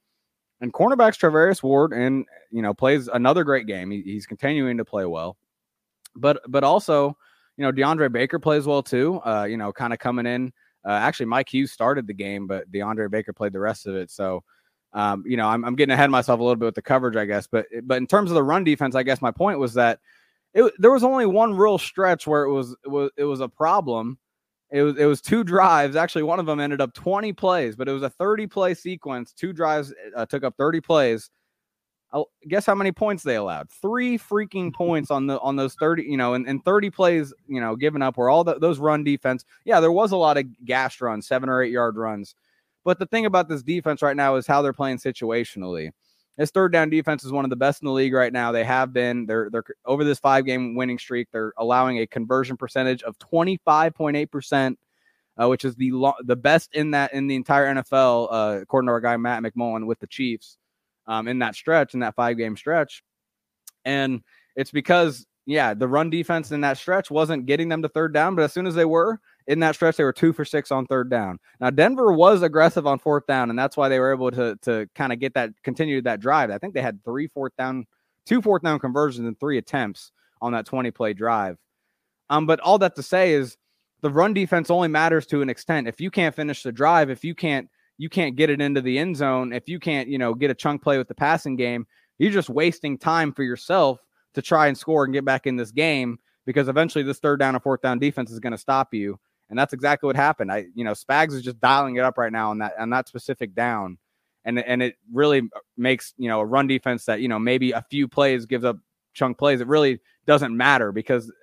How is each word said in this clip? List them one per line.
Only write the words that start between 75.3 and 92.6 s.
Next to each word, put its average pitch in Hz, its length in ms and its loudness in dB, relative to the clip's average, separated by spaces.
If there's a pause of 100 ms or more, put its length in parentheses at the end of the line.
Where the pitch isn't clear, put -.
that, 117 160 -2 (120)
continue 139 380 -2
that 117 180 -2
drive. 127 320 0
I 101 60 -6
think 190 160 -10
they 131 80 -2
had 110 240 -6
three 135 220 -6
fourth 135 280 -10
down, 131 300 -6 (400)
two 240 160 2
fourth 196 200 4
down 156 160 2
conversions 131 480 -2
and 113 140 -8
three 143 180 -2
attempts 113 540 -6 (300)
on 120 100 -2
that 113 140 -4
twenty 123 260 -4
play 110 220 -4
drive. 101 440 -2 (720)
Um, 151 160 2
but 160 140 4
all 190 200 4
that 185 180 2
to 139 60 -8
say 185 280 2
is 135 240 0 (460)
the 147 80 0
run 175 240 4
defense 180 360 0
only 175 200 2
matters 160 380 2
to 143 140 0
an 135 80 -2
extent. 135 380 -4
If 113 140 -10
you 185 100 -6
can't 170 240 0
finish 147 260 -6
the 120 120 -8
drive, 151 360 4
if 127 140 -8
you 165 100 -6
can't, 139 360 -4 (280)
you 156 120 -10
can't 147 260 -2
get 151 140 4
it 143 100 0
into 143 220 0
the 127 180 -2
end 175 160 -2
zone, 131 380 -2
if 123 160 -10
you 170 100 -8
can't, 139 300 -4
you 139 80 -4
know, 120 160 -2
get 135 180 0
a 120 40 -4
chunk 147 260 -4
play 143 160 2
with 127 100 -4
the - 80 -12
passing 147 400 -2
game, 120 320 -4 (300)
you're 202 160 2
just 185 160 -2
wasting 147 480 -2